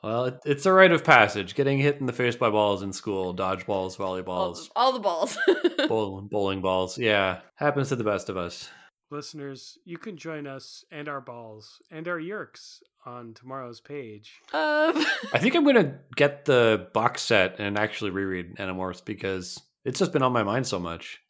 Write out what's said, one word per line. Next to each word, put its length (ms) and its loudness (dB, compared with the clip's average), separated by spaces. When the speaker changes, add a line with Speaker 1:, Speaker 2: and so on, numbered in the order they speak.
Speaker 1:
Well, 240 -2
it, 200 -6
it's 180 0
a 80 6
rite 200 10
of 120 2
passage. 520 6
Getting 220 2
hit 220 2
in 60 -4
the 80 -2
face 220 0
by 120 0
balls 340 2
in 100 -6
school, 420 -4
dodgeballs, 640 -4
volleyballs. 760 -4
Speaker 2:
All, 120 2
all 60 2
the 80 -4
balls. 360 -2
<laughs> 260 0
Speaker 1:
Bowl-, 340 -4
bowling 400 -2
balls. 340 0
Yeah, 440 2
happens 340 -2
to 60 -2
the 80 -4
best 260 -2
of 80 -6
us. 320 -10
Speaker 3:
Listeners, 760 -16
you 140 -16
can 180 -14
join 300 -12
us 440 -16
and 160 -12
our 140 -8
balls 680 -18
and 180 -10
our 100 -4
yerks 600 -12
on 300 -14
tomorrow's 460 -14
page. 600 -16
Speaker 2:
Um. 500 2
<laughs> 160 -10
Speaker 1:
I 40 4
think 160 2
I'm 120 4
gonna 320 4
get 300 2
the 480 4
box 260 0
set 400 4
and 180 -2
actually 340 -2
reread 440 -4
Animorphs 480 -6
because 560 -8
it's 140 -4
just 160 0
been 80 2
on 100 4
my 120 2
mind 220 -2
so 120 -4
much. 520 -10